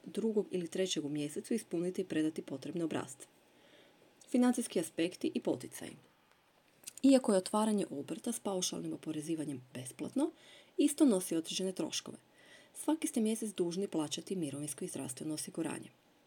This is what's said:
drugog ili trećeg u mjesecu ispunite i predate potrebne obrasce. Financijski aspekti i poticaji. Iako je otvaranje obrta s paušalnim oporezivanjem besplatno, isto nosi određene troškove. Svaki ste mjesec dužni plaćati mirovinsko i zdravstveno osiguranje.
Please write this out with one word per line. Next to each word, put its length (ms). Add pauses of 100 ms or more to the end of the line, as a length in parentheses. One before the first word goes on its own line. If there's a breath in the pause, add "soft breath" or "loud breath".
drugog 460
ili 180
trećeg 360
u 40
mjesecu 460
ispunite 480
i 20
predate 380
potrebne 420
obrasce. 420 (1040 loud breath)
Financijski 520
aspekti 540
i 60
poticaji. 560 (1040)
Iako 300
je 60
otvaranje 520
obrta 420
s 80
paušalnim 520
oporezivanjem 680 (120)
besplatno, 560 (460 loud breath)
isto 280
nosi 320
određene 360
troškove. 460 (560 loud breath)
Svaki 320
ste 140
mjesec 340
dužni 340
plaćati 480
mirovinsko 480
i 40
zdravstveno 460
osiguranje. 540 (380)